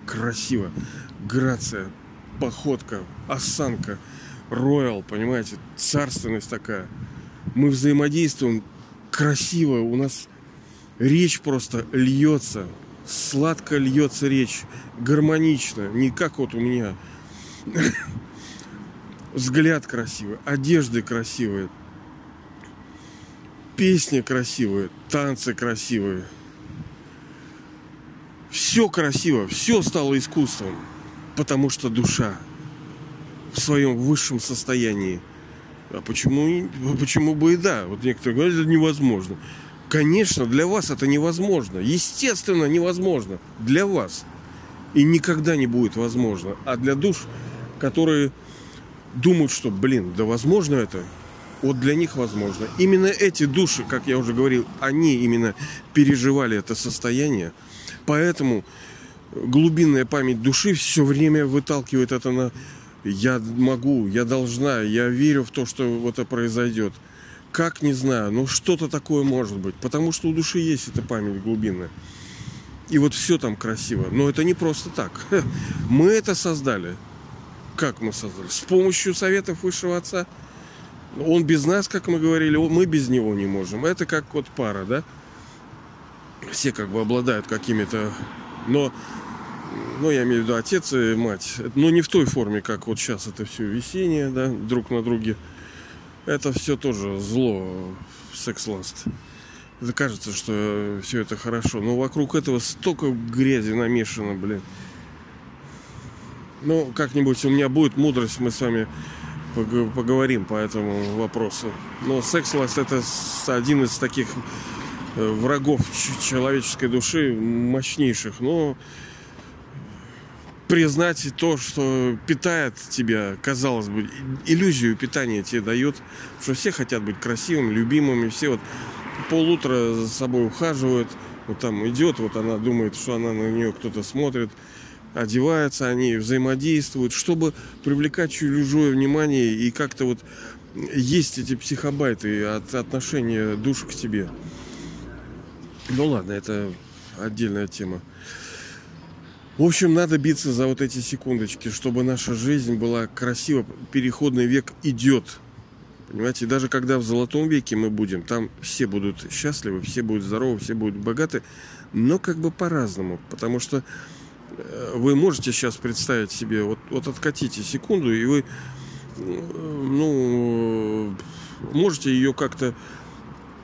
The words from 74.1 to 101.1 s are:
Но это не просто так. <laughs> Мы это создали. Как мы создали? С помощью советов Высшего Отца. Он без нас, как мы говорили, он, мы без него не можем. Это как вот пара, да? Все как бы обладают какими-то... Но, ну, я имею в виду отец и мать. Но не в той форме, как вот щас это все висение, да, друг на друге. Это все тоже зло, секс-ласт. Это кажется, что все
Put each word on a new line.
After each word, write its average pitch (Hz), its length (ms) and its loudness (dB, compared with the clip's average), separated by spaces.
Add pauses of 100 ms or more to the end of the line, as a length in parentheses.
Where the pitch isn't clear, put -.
Но 139 160 4
это 147 160 2
не 175 100 4
просто 165 360 -2
так. 101 200 -6 (200)
<laughs> 185 140 4 (460)
Мы 143 200 8
это 214 240 4
создали. 131 600 -2 (840)
Как 143 260 -2
мы 107 100 -2
создали? 95 360 -8
С - 120 -2
помощью 185 540 2
советов 190 480 0
Высшего 180 340 -2
Отца. 175 300 -4 (920)
Он 165 260 4
без 147 220 4
нас, 190 220 2
как 185 200 -4
мы 170 120 2
говорили, 160 360 4
он, 160 160 2
мы 175 140 6
без 147 220 2
него 113 260 4
не 101 120 0
можем. 98 380 -2
Это 175 220 0
как 151 180 -2 (100)
вот 143 120 -2 (100)
пара, 101 280 -2
да? 127 180 -2 (1500)
Все - 200 0
как 104 160 -6
бы 107 120 -2
обладают 117 460 0
какими-то... 107 640 -2 (560)
Но, 135 240 2 (1080)
ну, 156 100 2
я 131 120 4
имею 120 200 4
в - 20 -2
виду 117 100 0
отец 151 380 0
и 117 240 4
мать. 113 400 -2 (180)
Но 151 160 6
не 170 120 6
в 160 60 -2
той 165 180 4
форме, 104 340 0
как - 260 -6
вот 110 120 -2
щас 107 280 -4
это 107 180 -8
все 110 200 -8
висение, 143 640 -2
да, 131 180 0
друг 113 420 -2
на 117 120 0
друге. 113 340 -2 (920)
Это 139 260 -2
все 135 240 -2
тоже 101 440 -2
зло, 98 680 -2 (460)
секс-ласт. - 720 -6 (800)
Это 120 100 -4
кажется, 107 400 -4
что 104 680 -2
все 117 200 -4